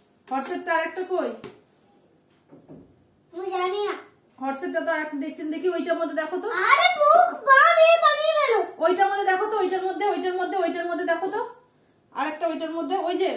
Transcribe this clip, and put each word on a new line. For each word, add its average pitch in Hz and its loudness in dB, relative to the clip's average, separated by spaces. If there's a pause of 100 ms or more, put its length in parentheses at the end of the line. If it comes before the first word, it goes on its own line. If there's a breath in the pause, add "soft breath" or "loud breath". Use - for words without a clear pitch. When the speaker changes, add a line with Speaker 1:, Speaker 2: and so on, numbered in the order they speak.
(300)
Speaker 1:
হর্সেটটা 339 -6
আর 320 0
একটা 370 -8 (100)
কই? 277 -2 (2000)
Speaker 2:
আমি 370 -10 (100)
জানি 381 -2
না। - -4 (480)
Speaker 1:
হর্সেটটা 269 -6
তো 330 -2
আর 311 -2
একটা 302 -8
দেখছি 311 -10
না, 311 -6
দেখি 320 -2
ওইটার 320 -2
মধ্যে 294 -4
দেখো 320 -6
তো। 415 -8 (240)
Speaker 2:
আরে 659 4 (120)
বুক 659 6 (180)
বাম, 622 8 (120)
এ - 8 (140)
বানিয়ে 605 2
ফেলো। 466 2 (240)
Speaker 1:
ওইটার 370 4
মধ্যে 403 -2
দেখো 392 0
তো, 440 -2
ওইটার 370 -2
মধ্যে, 359 -4 (100)
ওইটার 359 -4
মধ্যে, 349 -4
ওইটার 339 -4
মধ্যে 330 -4
দেখো 349 -2
তো। 466 -4 (800)
আর 277 -2
একটা 302 -6
ওইটার 311 -6
মধ্যে, 320 -4 (120)
ওই 349 -2
যে 349 0